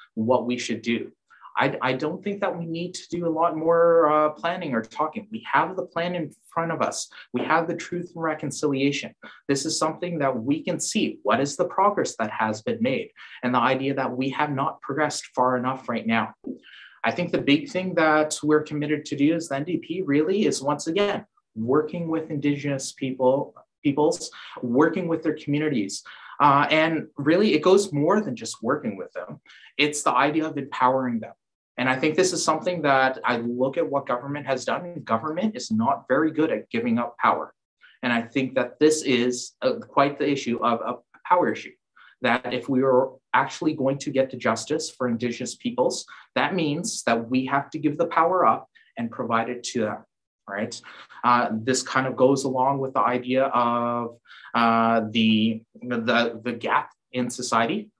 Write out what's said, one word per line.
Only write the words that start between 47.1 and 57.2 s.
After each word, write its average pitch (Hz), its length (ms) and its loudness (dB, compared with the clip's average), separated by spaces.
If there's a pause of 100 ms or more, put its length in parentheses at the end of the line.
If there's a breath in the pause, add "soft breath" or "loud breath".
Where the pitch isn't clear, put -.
we 131 160 0
have 139 240 -2
to 156 80 -10
give 147 180 0
the 165 100 0
power 170 380 2
up - 240 2 (280 soft breath)
and 120 120 -6
provide 113 400 -2
it 120 140 -8
to 120 200 -2
them, 104 220 -4 (440)
right? 104 320 -6 (420 loud breath)
Uh, 120 300 4
this 113 320 -2
kind 131 240 0
of - 80 -4
goes 135 260 4
along 135 380 2
with 131 140 -4
the 127 60 2
idea 123 440 2
of, 120 760 0 (340 loud breath)
uh, 113 500 4 (100)
the, 110 500 2 (180)
the, 117 640 0
the 117 100 -4
gap 110 380 -2 (220)
in 123 180 -2